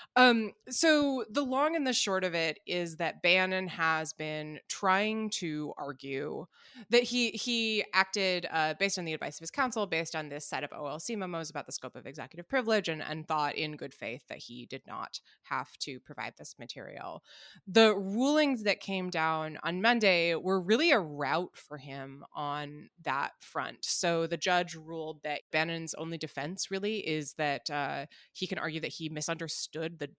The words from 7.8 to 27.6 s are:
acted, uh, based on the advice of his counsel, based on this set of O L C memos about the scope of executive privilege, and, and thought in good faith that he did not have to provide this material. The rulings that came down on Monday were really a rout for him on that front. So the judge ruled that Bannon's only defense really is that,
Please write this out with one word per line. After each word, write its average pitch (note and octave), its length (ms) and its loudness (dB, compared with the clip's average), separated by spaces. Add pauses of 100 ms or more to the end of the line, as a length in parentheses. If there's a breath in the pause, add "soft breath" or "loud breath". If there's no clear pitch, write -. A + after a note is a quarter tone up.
acted, F#3+ 580 2
uh, D#3 260 2
based F#3+ 200 0
on F3 80 -4
the D#3+ 80 -4
advice D3 220 -6
of - 40 -14
his E3 100 -10
counsel, A#3+ 360 0
based E3 280 -2
on D#3 140 -4
this D3 180 -8
set C3+ 160 -4
of C#3+ 120 -8
O D3 120 -8
L D3 140 -6
C A#3 160 -6
memos F3 320 -4
about D3+ 160 -8
the C#3 80 -12
scope - 240 -10
of B2 100 -14
executive D3 440 -12
privilege, A3 360 2
and, D#3+ 160 -4
and D#3 240 -8
thought D3+ 280 0
in D3+ 240 -4
good C#3 160 -10
faith A2+ 340 -10
that B2+ 100 -12
he A#2+ 280 -14
did C3 200 -10
not - 340 -10 (240)
have C3+ 340 -4
to B2+ 220 -8
provide A#2+ 360 -10
this - 220 -16
material. G2+ 640 -12 (440 soft breath)
The G#3+ 300 8
rulings B3 680 2
that G3+ 160 2
came F#3 280 -2
down D#3+ 540 0
on F3 180 -2
Monday F#3+ 540 6
were F#3 260 2
really A#3 300 4
a B3 100 8
rout D3+ 540 0
for - 240 -12
him C3+ 460 -12 (100)
on D3 560 -4 (140)
that C#3 360 0
front. - 460 -4
So E3+ 400 2
the E3 100 -2
judge F3 380 2
ruled D#3+ 480 -10
that D3 180 -4 (100)
Bannon's E3 440 0
only E3 240 -6
defense D3+ 520 -6
really G#3 280 -2
is D#3 400 -4
that, C#3+ 320 -2